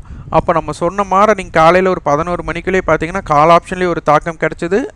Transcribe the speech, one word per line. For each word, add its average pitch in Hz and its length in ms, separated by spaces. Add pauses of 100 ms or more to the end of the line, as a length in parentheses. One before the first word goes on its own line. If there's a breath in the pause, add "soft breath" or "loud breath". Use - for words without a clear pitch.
(300 loud breath)
அப்போ 160 240
நம்ம 156 180
சொன்ன 185 320
மாதிரி 190 400
நீங்க 165 160
காலையில 180 300
ஒரு 180 120
பதினோரு 165 420
மணிக்குள்ளேயே 170 440
பார்த்தீங்கன்னா 165 360
கால் 151 260
ஆப்ஷன்லேயே 180 380
ஒரு 170 140
தாக்கம் 151 360
கிடைச்சது, 170 480 (100)